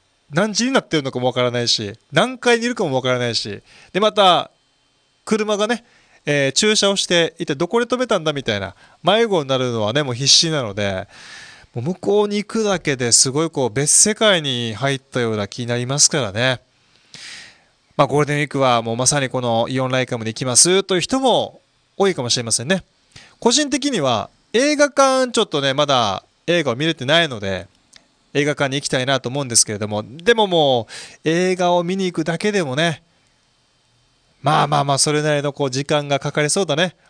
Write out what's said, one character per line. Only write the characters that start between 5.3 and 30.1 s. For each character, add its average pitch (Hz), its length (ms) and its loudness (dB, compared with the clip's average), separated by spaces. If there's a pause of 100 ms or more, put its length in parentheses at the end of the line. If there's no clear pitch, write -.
が 208 120 0
ね、 226 180 -4 (400)
え 143 240 2
ー、 - 20 0
駐 214 240 2
車 196 160 2
を 196 60 -2
し - 100 -4
て、 170 320 2
一 175 60 -6
体 156 100 -2
ど 170 140 -2
こ 233 100 0
で 240 60 0
止 240 120 -2
め 254 80 -2
た 214 140 0
ん 156 60 -6
だ 156 80 0
み 139 100 -8
た 110 100 0
い 101 60 -2
な、 95 160 -8 (260)
迷 214 260 2
子 180 160 0
に 135 40 -8
な 131 100 0
る 127 140 -2
の 113 100 -2
は 107 120 0
ね、 147 100 0
も 131 80 -4
う - 20 -4
必 131 140 -4
死 165 240 4
な 147 100 -2
の 104 120 -6
で、 98 340 -4 (640)
も 120 80 -6
う 117 40 -6
向 180 100 -2
こ 208 280 2
う 208 40 0
に 208 80 -4
行 208 100 -2
く 226 200 -2
だ 190 140 0
け 139 180 -2
で 120 160 0
す - 180 2
ご 151 140 0
い 160 40 -4
こ 135 180 0
う、 - 20 -6
別 135 220 0
世 - 220 4
界 208 280 4
に 120 340 -4
入 139 200 -2
っ 131 40 -6
た - 220 -6
よ 113 100 0
う 107 60 -2
な 101 100 -2
気 - 120 -12
に 120 80 -6
な 120 100 -2
り 120 80 -4
ま 139 140 -2
す - 100 4
か 156 120 0
ら 101 120 -4
ね。 123 260 0 (1400)
ま 151 80 4
あ、 135 40 2
ゴ 127 100 0
ー - 40 4
ル 147 40 0
デ 147 100 -2
ン - 40 0
ウ - 20 0
ィ - 20 0
ー 143 60 -2
ク 139 100 -2
は 123 220 4
も 113 100 -4
う 113 60 -2
ま 123 100 0
さ 147 140 2
に 131 80 -2
こ 131 100 -4
の 117 300 2
イ 131 100 -2
オ 131 80 -2
ン - 20 -6
ラ 127 120 0
イ 123 40 -2
カ 123 120 -6
ム 113 80 -8
に 113 60 -2
行 107 60 -12
き - 60 -8
ま 127 140 -2
す 185 260 2
と 190 120 -2
い - 20 2
う 165 40 0
人 262 200 -2
も 185 400 0 (340)
多 196 140 2
い 175 60 0
か 143 60 -6
も 120 80 -4
し - 60 0
れ 123 80 -2
ま 113 80 -8
せ 117 140 -2
ん - 20 -8
ね。 180 160 -4 (560)
個 233 140 2
人 285 160 0
的 277 200 -2
に 226 120 -2
は 117 280 0 (240)
映 277 240 2
画 294 80 4
館 262 480 2
ち 226 60 0
ょ - 40 2
っ - 40 0
と 151 120 -4
ね、 135 140 0
ま 147 120 2
だ 117 380 2 (240)
映 170 160 2
画 135 80 0
を 117 60 -2
見 147 80 -2
れ 165 100 0
て - 80 -10
な 151 180 4
い 165 60 0
の 117 140 -10
で、 95 260 -6 (680)
映 143 120 2
画 147 100 0
館 143 140 0
に 131 60 -4
行 143 100 -4
き - 20 -8
た 135 140 0
い 127 40 -4
な 135 140 2
と 127 80 -8
思 135 140 -4
う - 20 -4
ん 127 60 -8
で 113 80 -4
す - 80 2
け 113 80 -6
れ 104 40 -4
ど 104 120 -6
も、 107 160 -4
で 170 280 -2